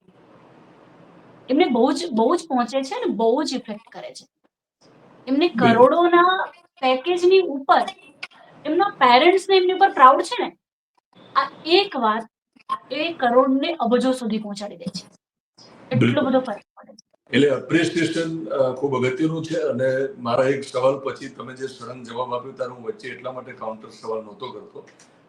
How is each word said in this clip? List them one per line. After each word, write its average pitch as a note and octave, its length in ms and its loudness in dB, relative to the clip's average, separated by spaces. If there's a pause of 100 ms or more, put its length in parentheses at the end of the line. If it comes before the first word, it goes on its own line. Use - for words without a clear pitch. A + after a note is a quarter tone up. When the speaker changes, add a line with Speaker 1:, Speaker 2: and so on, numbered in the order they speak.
(1500)
Speaker 1:
એમને D4+ 140 4
બહુ C4 280 2
જ, E4+ 200 -6
બહુ A#3 240 2
જ F4 120 -8
પહોંચે B3+ 340 -2
છે C4+ 120 -8
અને A4 200 -4
બહુ A3+ 280 0
જ C4+ 120 -6
ઇફેક્ટ G#3+ 380 -12
કરે B2+ 220 -16
છે. - 120 -20 (1000)
એમને C#4+ 200 2
Speaker 2:
બિલકુલ. A#3 240 4
Speaker 1:
કરોડોના F4 800 4 (280)
પેકેજની F4 600 4
ઉપર C#4+ 400 2 (880)
એમના E4 220 0
પેરેન્ટ્સને F4+ 680 4
એમની F4+ 160 4
ઉપર G4 180 2
પ્રાઉડ C#4 320 6
છે A4+ 220 -4
ને, - 120 -10 (800)
આ C4+ 140 0 (160)
એક G4 300 2
વાત A3+ 260 -2 (720)
એ D#4 200 -4
કરોડને C4+ 680 2
અબજો B3 320 2
સુધી A3 260 -4
પહોંચાડી G#3 380 -12
દે E3+ 80 -20
છે. F3+ 220 -12 (840)
એટલો - 80 0
Speaker 2:
બિલકુલ. A#3+ 260 2
Speaker 1:
બધો C4 160 2
ફરક A3+ 160 -8
પડે - 360 -20
છે. - 440 -10
Speaker 2:
એટલે C#3+ 120 4
એપ્રિસિએશન, D#3+ 960 -2
અ, C3 280 -2
ખૂબ B2+ 320 -2
અગત્યનું D#3+ 380 -2
છે. D#3+ 120 -6
અને C3 300 -2 (320)
મારા B2 260 0
એક C#3 200 -2
સવાલ C3 340 0
પછી C3+ 300 -10
તમે B2+ 260 -16
જે C3 120 -10
સળંગ B2+ 380 -16
જવાબ A#2+ 300 -8
આપ્યો B2 180 -10
ત્યારે B2 200 -8
હું A#2 120 -18
વચ્ચે A2 240 -14
એટલા B2+ 240 -12
માટે B2+ 200 -14
કાઉન્ટર A2 380 -12
સવાલ A2 320 -8
નહોતો G#2+ 260 -14
કરતો, - 400 -18 (400)